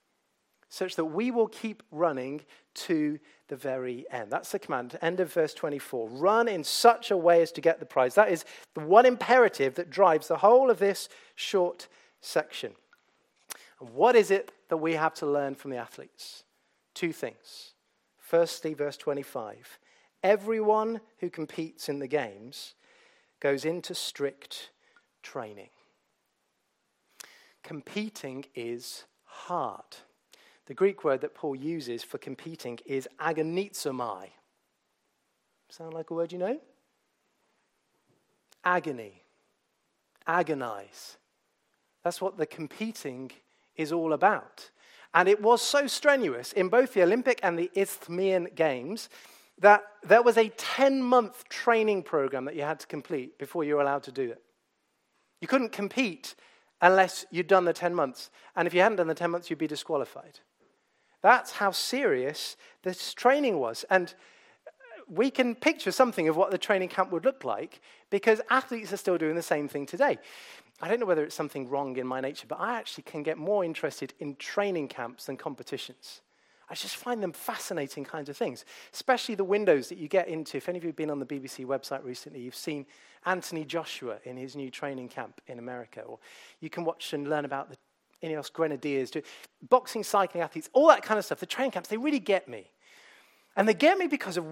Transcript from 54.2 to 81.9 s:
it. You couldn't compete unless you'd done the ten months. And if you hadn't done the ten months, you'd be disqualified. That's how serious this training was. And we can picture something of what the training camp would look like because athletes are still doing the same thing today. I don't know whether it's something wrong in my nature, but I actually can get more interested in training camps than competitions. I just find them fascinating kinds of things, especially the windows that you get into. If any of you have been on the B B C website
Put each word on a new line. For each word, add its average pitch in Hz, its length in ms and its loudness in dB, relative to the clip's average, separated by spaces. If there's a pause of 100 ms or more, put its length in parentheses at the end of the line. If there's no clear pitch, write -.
it. 110 100 -14 (1000)
You 165 80 -10
couldn't 254 240 2
compete 202 640 -4 (440)
unless 185 520 6
you'd 170 160 -4
done 190 160 6
the 170 80 2
ten 175 200 -4
months. 147 380 -4 (240)
And 175 140 0
if 170 60 -2
you 175 80 4
hadn't 208 160 4
done 170 100 0
the 160 80 -2
ten 170 160 -2
months, 175 180 -6
you'd 160 80 -4
be 160 80 -2
disqualified. 143 720 -8 (840)
That's 233 280 6
how 196 220 0
serious 156 840 -2 (280)
this - 280 -6
training 262 460 2
was. 117 320 -4
And 185 240 2 (960)
we 220 200 2
can 247 280 0
picture - 340 -2
something 202 380 2
of 160 80 0
what 185 160 2
the 180 60 -2
training 185 320 0
camp 190 200 -2
would 170 140 -4
look 269 180 -2
like 117 380 -6 (300)
because 214 300 2 (100)
athletes 233 420 -2
are 196 40 -4
still 180 220 0
doing 156 160 -2
the 170 80 -4
same 147 240 -2
thing 143 200 -8
today. 214 320 0 (640)
I 160 60 -8
don't 226 140 -2
know 226 60 -2
whether 160 180 2
it's 151 100 -8
something 143 340 -6
wrong 139 280 -4
in 127 100 -4
my 131 140 -4
nature, 135 260 -8
but 151 140 -10
I 226 180 -4
actually - 240 -14
can 151 220 -12
get 156 140 -4
more 196 260 0
interested 156 560 -6
in 143 160 -10
training 190 500 -4
camps 123 380 -12
than 139 120 -8
competitions. - 840 -12 (500)
I - 40 -14
just - 220 -10
find 240 260 -6
them 180 100 -4
fascinating 156 720 -8
kinds 147 240 -10
of 143 80 -12
things, 143 300 -6 (260)
especially 247 420 -2
the 196 80 -2
windows 185 460 2
that 180 80 -12
you 170 100 -10
get 180 220 0
into. 160 300 -8
If - 100 -8
any 180 80 -6
of 170 80 -10
you 170 40 -6
have 151 80 -8
been 151 140 -4
on 147 80 -6
the 135 60 -6
B 143 140 -8
B 135 100 -12
C 131 160 -12
website 131 400 -6